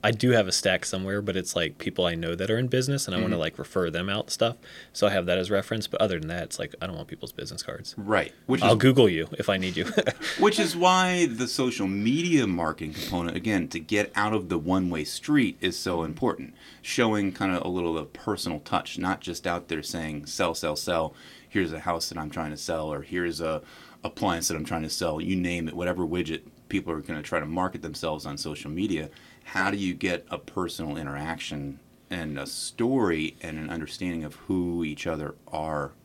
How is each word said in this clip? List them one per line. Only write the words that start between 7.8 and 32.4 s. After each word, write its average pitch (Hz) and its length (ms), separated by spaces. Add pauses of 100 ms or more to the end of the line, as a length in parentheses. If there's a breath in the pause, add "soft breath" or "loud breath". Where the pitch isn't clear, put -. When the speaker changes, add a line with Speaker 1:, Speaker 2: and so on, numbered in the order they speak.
Speaker 2:
Right. 101 360 (120)
Which 127 160
Speaker 1:
I'll 101 120
Speaker 2:
is 113 60
Speaker 1:
Google 127 280
you 80 220 (100)
if - 80
I 101 80
need 92 220
you. - 80
<laughs> - 540
Speaker 2:
which 214 200
is 170 160
why 180 520
the 120 200
social 120 400
media 127 580
marketing 80 500
component, 85 420
again, 92 320
to 87 100
get 104 340
out 104 200
of 95 160
the 92 100
one-way 87 460
street 135 560
is - 180
so 87 200
Speaker 1:
Mm-hmm. 82 80
Speaker 2:
important. 80 460 (280 loud breath)
Showing 107 500
kinda 92 340
a 90 40
little 87 280
of 76 140
personal 90 480
touch, - 400
not 92 220
just - 260
out 87 220
there 80 120
saying, 78 440
"Sell, 87 280
sell, 78 220
sell. 80 380 (340 loud breath)
Here's 90 240
a 80 80
house 82 300
that 85 80
I'm 78 120
trying 78 220
to 76 60
sell," 78 340
or, 71 120
"Here's 85 360
a 80 220 (420 loud breath)
appliance 85 460
that 85 80
I'm 78 80
trying 78 180
to 78 60
sell," 82 320
you 92 160
name 87 320
it, 76 80
whatever 90 280
widget 80 360 (260)
people 87 240
are 80 80
gonna 76 220
try 82 180
to 76 60
market 87 380
themselves 78 420
on 73 120
social 73 320
media. 85 400 (360 loud breath)
How 95 260
do 104 60
you 92 160
get 87 380
a 90 60
personal 80 600
interaction 71 840 (300)
and 80 300
a 69 80